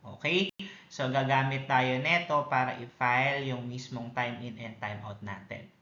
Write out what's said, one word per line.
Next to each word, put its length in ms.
Okay? 480
So, 240
gagamit 560
tayo 320
neto 480
para 320
i-file 720
yung 160
mismong 480
time 240
in 240
and 160
time 240
out 240
natin. 400